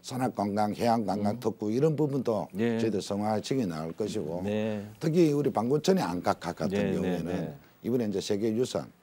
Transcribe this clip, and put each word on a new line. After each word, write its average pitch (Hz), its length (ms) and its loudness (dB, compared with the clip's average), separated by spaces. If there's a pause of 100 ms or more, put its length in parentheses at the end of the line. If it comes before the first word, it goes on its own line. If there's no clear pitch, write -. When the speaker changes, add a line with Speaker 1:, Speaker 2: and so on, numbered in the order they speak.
Speaker 1:
산악관광, 104 720 -2
해양관광 104 600 2
Speaker 2:
음. 120 40 -10
Speaker 1:
특구 107 320 -2
이런 143 240 2
부분도 131 520 0 (120)
Speaker 2:
예. 117 200 2
Speaker 1:
저희들 104 220 0
성화시켜 104 640 -2
나갈 82 280 -4
것이고 90 520 -4
Speaker 2:
네. 107 400 -2 (140)
Speaker 1:
특히 160 340 4
우리 143 180 2
방구천의 147 520 2
안각각 87 520 -2
같은 98 220 0
Speaker 2:
네, 101 60 2
네, 98 100 0
Speaker 1:
경우에는 90 320 0
Speaker 2:
네. 85 300 -4 (280)
Speaker 1:
이번에 117 220 0
이제 95 160 0
세계유산 107 640 0 (180)